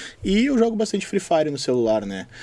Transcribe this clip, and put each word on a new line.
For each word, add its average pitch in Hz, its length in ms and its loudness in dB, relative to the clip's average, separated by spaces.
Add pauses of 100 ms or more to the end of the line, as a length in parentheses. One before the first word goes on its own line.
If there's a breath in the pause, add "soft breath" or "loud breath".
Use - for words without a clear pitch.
(220 loud breath)
E 214 260 2
eu 277 100 0
jogo 226 180 2
bastante 208 320 -2
Free 196 140 -2
Fire 156 280 2
no 143 80 -6
celular, 113 480 2
né? 98 220 -8 (140 loud breath)